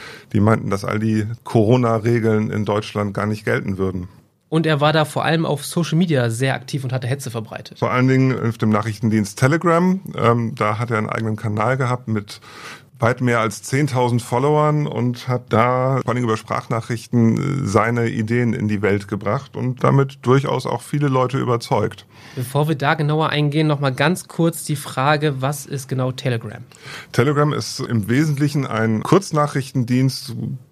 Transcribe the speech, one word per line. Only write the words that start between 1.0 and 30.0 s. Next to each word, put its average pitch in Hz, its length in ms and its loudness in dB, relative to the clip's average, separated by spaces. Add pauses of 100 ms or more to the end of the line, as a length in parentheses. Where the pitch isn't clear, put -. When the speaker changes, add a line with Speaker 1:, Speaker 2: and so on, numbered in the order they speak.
Speaker 1:
Corona-Regeln 113 1080 2
in 104 120 -2
Deutschland 104 520 -2
gar 104 100 -2
nicht 107 180 -4
gelten 113 360 -2
würden. 92 280 -4 (420)
Speaker 2:
Und 156 180 0
er 147 140 2
war 151 120 4
da 156 120 2
vor - 200 -4
allem 160 220 0
auf 143 180 -4
Social 160 320 0
Media 143 320 2
sehr 127 240 0
aktiv 127 300 -8
und 127 100 -6
hatte 127 140 -4
Hetze 127 240 -4
verbreitet. - 480 -10
Speaker 1:
Vor 120 120 0
allen 127 160 4
Dingen 131 320 4
auf 113 200 -2
dem 110 100 2
Nachrichtendienst 107 680 0
Telegram. 170 600 2 (160)
Ähm, 117 380 2
da 107 240 -2
hat 120 140 -4
er 110 80 2
einen 107 100 -2
eigenen 110 280 -4
Kanal 107 380 0
gehabt 123 320 -2
mit 107 320 -4 (600)
weit 123 200 2
mehr 120 180 2
als 110 240 -2
zehntausend 123 580 0
Followern 147 640 2
und 120 440 -4
hat 123 240 -2
da 127 500 2
vor 120 100 -2
allem 123 80 0
über 113 140 2
Sprachnachrichten, 117 1000 0
äh, 90 280 -2
seine 113 440 2
Ideen 113 420 0
in 107 160 -2
die 104 140 -2
Welt 101 260 2
gebracht 104 480 -4
und 123 300 -2
damit 135 380 2
durchaus 135 420 2
auch 123 160 -4
viele 147 260 -2
Leute 127 300 0
überzeugt. 117 680 -2 (300)
Speaker 2:
Bevor 143 320 -2
wir 160 80 0
da 147 200 0
genauer 156 340 0
eingehen, 147 380 2
noch 143 120 2
mal 135 140 0
ganz 151 340 0
kurz - 380 -2
die 151 100 -4
Frage, 143 640 0
was 139 240 -4
ist 139 220 -8
genau 131 240 -2
Telegram? 120 520 -6 (500)
Speaker 1:
Telegram 147 400 2
ist - 260 -6
im 110 300 -2
Wesentlichen 143 580 0
ein 110 340 0
Kurznachrichtendienst, 131 1300 0 (360)